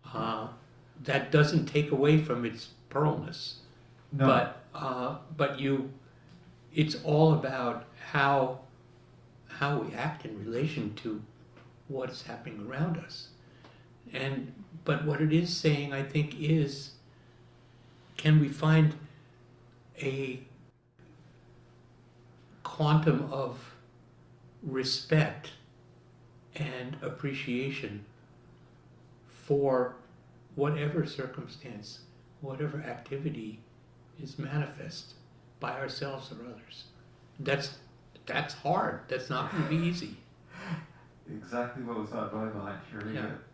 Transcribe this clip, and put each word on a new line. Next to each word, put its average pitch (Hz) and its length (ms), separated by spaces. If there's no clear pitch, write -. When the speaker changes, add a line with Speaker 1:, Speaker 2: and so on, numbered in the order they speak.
Speaker 1:
Uh, 113 360
that - 260
doesn't 151 360
take 147 260
away 147 260
from 120 260
its - 260
pearlness. - 640
Speaker 2:
No. 135 140
Speaker 1:
But, 123 360
uh, 135 420
but 139 240
you, 139 320
it's 156 300
all 156 300
about 127 500
how, 139 480
how 143 320
we 110 140
act 135 300
in 107 180
relation 117 520
to 107 280
what's 127 340
happening 110 460
around 160 280
us. - 320
And, 135 400
but 151 200
what 151 160
it 156 120
is 170 220
saying, 143 380
I 139 100
think, 147 380
is, 151 520
can 151 240
we 139 80
find 156 460
a 135 400
quantum 156 680
of 135 420
respect - 920
and 127 460
appreciation 127 1000
for 135 680
whatever 147 500
circumstance, 120 920
whatever 147 420
activity 120 800
is - 160
manifest - 760
by 127 180
ourselves 135 540
or 113 140
others? - 380
That's, 139 400
that's - 280
hard. - 540
That's 127 220
not 135 220
gonna 165 160
be 156 80
easy. 170 440
Speaker 2:
<laughs> - 60
Exactly 120 520
what 117 160
was 104 100
on 107 240
my 110 180
mind 98 140
hearing 107 240
Speaker 1:
Yeah. 117 120
Speaker 2:
it. 110 60